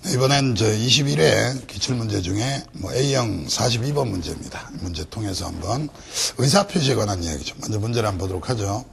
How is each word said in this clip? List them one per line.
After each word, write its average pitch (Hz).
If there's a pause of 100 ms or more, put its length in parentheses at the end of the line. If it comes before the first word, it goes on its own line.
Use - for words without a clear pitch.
(140)
이번엔 135
저 107
이십일 139
회 120 (140)
기출문제 110
중에 107 (100)
뭐 -
A형 123
사십이 120
번 139
문제입니다. -
이 85
문제 80
통해서 95
한번 110 (480)
의사표시에 143
관한 101
이야기 80
좀 -
먼저 107
문제를 113
한번 95
보도록 92
하죠. 107